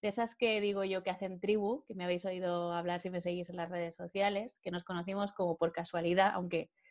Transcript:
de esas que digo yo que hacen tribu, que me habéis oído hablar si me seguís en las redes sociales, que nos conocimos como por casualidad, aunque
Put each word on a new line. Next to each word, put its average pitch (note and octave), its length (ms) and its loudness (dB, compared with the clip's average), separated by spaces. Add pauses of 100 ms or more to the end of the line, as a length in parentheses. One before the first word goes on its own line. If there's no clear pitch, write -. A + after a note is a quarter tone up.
de G#3+ 80 0
esas A3+ 260 -2
que G#3+ 280 2
digo G3+ 200 2
yo F#3+ 200 0
que F#3+ 80 -2
hacen F#3 300 -6
tribu, G#3+ 440 2
que - 100 -14
me F3+ 100 -4
habéis F3+ 200 0
oído F3 480 -2
hablar F3 280 0
si F#3 100 -4
me F3+ 100 -2
seguís F3 300 -4
en F3+ 60 -10
las E3+ 120 -4
redes E3+ 260 -4
sociales, G3+ 680 0
que F#3 80 -4
nos F3+ 120 -2
conocimos F#3+ 500 -2
como F3 260 0
por E3 120 4
casualidad, F3 640 4
aunque F3 380 -2 (200)